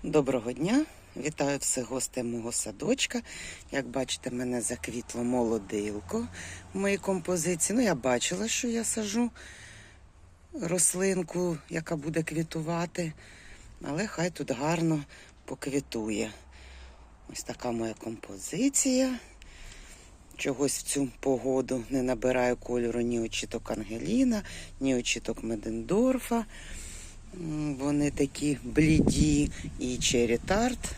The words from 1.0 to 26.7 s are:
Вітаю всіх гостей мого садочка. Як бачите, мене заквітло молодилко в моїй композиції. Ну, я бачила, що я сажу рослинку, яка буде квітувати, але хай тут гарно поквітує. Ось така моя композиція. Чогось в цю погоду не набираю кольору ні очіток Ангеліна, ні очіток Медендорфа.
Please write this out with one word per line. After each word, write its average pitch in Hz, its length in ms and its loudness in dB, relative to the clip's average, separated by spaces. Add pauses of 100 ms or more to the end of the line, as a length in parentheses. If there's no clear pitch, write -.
Вітаю 143 420 0
всіх - 260 -2
гостей 123 400 -4
мого 117 280 -4
садочка. 170 720 -2 (500)
Як 135 140 -2
бачите, 123 440 -4
мене 123 300 -2
заквітло 120 640 -4
молодилко 113 1040 0 (460)
в 190 40 -2
моїй 196 180 2
композиції. 180 800 0
Ну, 254 80 4
я 185 100 6
бачила, 131 540 2
що - 200 0
я 226 160 0
сажу 226 460 0 (1300)
рослинку, 180 1000 2 (120)
яка 165 260 -2
буде 156 260 -2
квітувати, 165 880 -2 (720)
але 165 240 -2
хай - 240 -2
тут 139 200 -6
гарно 156 540 2 (400)
поквітує. 110 880 -2 (1000)
Ось - 100 -10
така 123 280 -6
моя 113 240 -2
композиція. 254 1200 0 (1160)
Чогось 139 420 0
в - 40 -8
цю 139 260 0 (120)
погоду 127 680 2
не 131 120 2
набираю 123 540 2
кольору 120 440 0
ні 120 200 2
очіток 113 500 -4
Ангеліна, 156 720 2 (380)
ні 135 160 2
очіток - 480 -2
Медендорфа. 180 1000 0 (960)